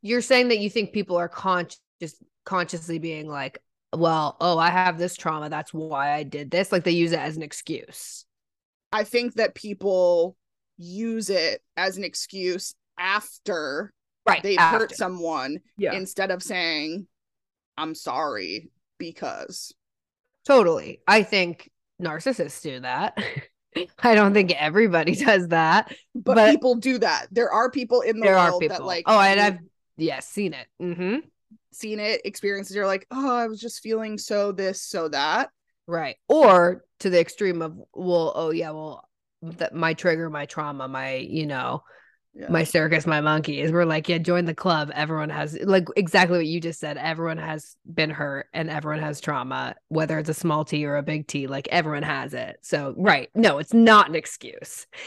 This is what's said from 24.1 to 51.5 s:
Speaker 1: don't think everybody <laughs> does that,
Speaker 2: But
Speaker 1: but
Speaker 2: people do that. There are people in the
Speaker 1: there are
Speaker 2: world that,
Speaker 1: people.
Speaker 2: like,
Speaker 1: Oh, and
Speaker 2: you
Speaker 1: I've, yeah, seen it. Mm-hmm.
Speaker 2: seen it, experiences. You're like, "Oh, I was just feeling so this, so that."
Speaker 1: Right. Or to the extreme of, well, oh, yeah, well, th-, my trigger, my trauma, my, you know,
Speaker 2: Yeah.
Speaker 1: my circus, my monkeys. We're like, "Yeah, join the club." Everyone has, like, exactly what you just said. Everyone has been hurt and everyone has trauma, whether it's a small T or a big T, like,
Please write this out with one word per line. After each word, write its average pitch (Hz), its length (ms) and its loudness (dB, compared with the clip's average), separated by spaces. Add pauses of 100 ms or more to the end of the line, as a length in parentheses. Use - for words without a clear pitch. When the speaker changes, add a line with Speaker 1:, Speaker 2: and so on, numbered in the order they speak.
Speaker 1:
don't 202 200 6
think 190 180 4
everybody 165 640 2
<laughs> 285 100 -4
does 196 240 4
that, 165 460 4 (200)
Speaker 2:
But 208 200 0
Speaker 1:
but 220 160 10
Speaker 2:
people 285 260 4
do 247 220 0
that. 180 320 0
There 233 200 0
are 240 200 2
people 247 300 0
in 214 180 -2
the 226 80 2
Speaker 1:
there 190 120 8
are 175 120 6
Speaker 2:
world 180 120 -2
that, 156 80 0
Speaker 1:
people. 180 160 -6
Speaker 2:
like, 175 200 -4
Speaker 1:
Oh, - 140 8
and 196 200 6
Speaker 2:
you 208 60 6
Speaker 1:
I've, 190 120 0 (380)
yeah, 156 240 -2
seen 190 340 -6
it. 127 120 -14 (160)
Mm-hmm. 180 360 -4 (540)
Speaker 2:
seen 214 280 -8
it, 208 240 -2
experiences. 196 500 -4
You're 202 120 0
like, 190 240 -2
"Oh, 262 260 -2
I 233 100 0
was 220 140 -8
just 226 200 -12
feeling 220 380 -6
so 202 340 -2
this, 190 300 -4
so 165 260 -4
that." 151 420 0 (360)
Speaker 1:
Right. 160 300 -6 (120)
Or 185 560 8 (160)
to 196 100 0
the 175 100 6
extreme 170 420 0
of, 160 140 -8 (180)
well, 175 400 0
oh, 160 160 -2
yeah, 156 200 -2
well, 156 380 -14 (500)
th-, - 140 -4
my 160 220 0
trigger, 165 360 0
my 147 160 -8
trauma, 143 420 -8
my, 135 280 -6
you 151 300 -6
know, 127 360 -6 (500)
Speaker 2:
Yeah. - 160 -14
Speaker 1:
my 165 160 2
circus, 156 420 -2
my 151 140 0
monkeys. 151 520 -2
We're 170 120 4
like, 156 240 -2
"Yeah, 170 100 0
join 175 260 0
the 165 100 -4
club." 151 400 -2
Everyone 151 360 -4
has, 151 320 -8
like, 190 240 2 (100)
exactly 180 420 4
what 165 80 0
you 165 140 -4
just 165 200 -8
said. 147 160 -8
Everyone 160 420 -4
has 156 380 -10 (160)
been 156 180 0
hurt 147 440 -6
and 160 160 -4
everyone 151 320 -4
has 151 180 -8
trauma, 131 540 -6 (140)
whether 156 300 -2
it's 156 100 -6
a 156 60 -2
small 156 300 -2
T 151 220 -4
or 143 100 -2
a 143 60 -2
big 151 240 -6
T, 143 220 -6
like, 139 240 -8